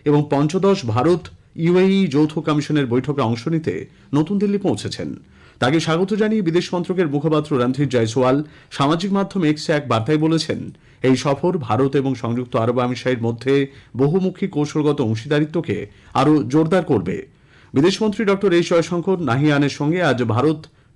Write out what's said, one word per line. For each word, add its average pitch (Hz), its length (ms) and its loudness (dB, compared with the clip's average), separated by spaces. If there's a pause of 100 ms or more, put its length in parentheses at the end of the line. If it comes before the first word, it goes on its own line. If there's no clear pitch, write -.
এবং 147 260 4
পঞ্চদশ 170 560 2
ভারত 143 400 0 (280)
ইউএই 185 520 4
যৌথ 151 320 0
কমিশনের 151 480 0
বৈঠকে 127 340 -2
অংশ 117 280 -2
নিতে 160 380 -4 (280)
নতুন 165 240 0
দিল্লি 202 200 0
পৌঁছেছেন। 107 560 -4 (440)
তাকে 143 220 2
স্বাগত 170 340 0
জানিয়ে 214 280 0
বিদেশ 175 320 0
মন্ত্রকের 175 340 -2
মুখপাত্র 151 480 0
রণধীর 127 320 0
জয়সওয়াল 127 560 2 (260)
সামাজিক 170 420 -2
মাধ্যম 196 320 -2
এক্সে 151 280 0
এক 143 160 -2
বার্তায় 120 300 0
বলেছেন, 156 560 -2 (280)
এই 127 140 4
সফর 151 420 0
ভারত 135 380 0
এবং 135 180 0
সংযুক্ত 120 420 -4
আরব 117 220 0
আমিরশাহীর 123 440 -2
মধ্যে 127 440 0 (300)
বহুমুখী 180 520 0
কৌশলগত 147 520 -2
অংশীদারিত্বকে 143 840 -2 (280)
আরও 143 280 4
জোরদার 160 420 2
করবে। 95 420 -2 (480)
বিদেশমন্ত্রী 196 500 2
ডক্টর 196 280 0
এস 170 160 2
জয়শঙ্কর 175 520 0
নাহিয়ানের 143 500 2
সঙ্গে 160 320 -2
আজ 127 200 0
ভারত 135 440 0 (300)